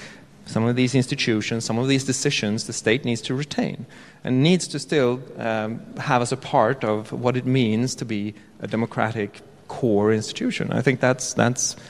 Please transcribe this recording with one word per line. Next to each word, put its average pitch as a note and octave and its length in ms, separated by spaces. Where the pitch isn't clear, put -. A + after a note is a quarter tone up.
some A2+ 200
of A#2+ 120
these B2+ 180
institutions, A#2 720
some A2+ 140
of C3 100
these C3+ 160
decisions, A#2+ 640
the A#2 40
state A#2 320
needs A#2 180
to C3 120
retain D3 520
and B2+ 200
needs E3+ 260
to D3+ 120
still, B2+ 420
um, A2 420
have C3 220
as A#2+ 120
a C3 40
part B2+ 460
of G#2+ 300
what B2 240
it B2 100
means B2+ 480
to - 100
be G#2 300
a A2+ 60
democratic A2 760
core G#2+ 440
institution. - 600
I A#2 100
think B2+ 160
that's, C3 360
that's, A#2 420